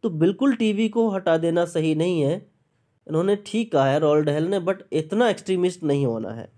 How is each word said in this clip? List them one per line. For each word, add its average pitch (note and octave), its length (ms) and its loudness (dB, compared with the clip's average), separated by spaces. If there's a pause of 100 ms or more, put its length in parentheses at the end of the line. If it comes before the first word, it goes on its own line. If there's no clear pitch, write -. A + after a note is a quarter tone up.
तो A3+ 60 0
बिल्कुल F#3+ 460 0
टीवी A3 340 0
को A3+ 200 0
हटा F#3 280 0
देना E3+ 280 2
सही D#3+ 300 0
नहीं E3+ 260 0
है। D3+ 300 -2 (560)
इन्होंने F3 280 0
ठीक G#3+ 360 -6
कहा C3+ 200 4
है D3 80 2
रोald D3+ 260 2
डहल D3 180 0
ने, F#3+ 160 -2
but F3+ 160 -2 (180)
इतना F#3+ 360 0
एक्सट्रीमिस्ट F3+ 540 -2
नहीं C#3+ 220 0
होना A2+ 240 -4
है। A2+ 280 -14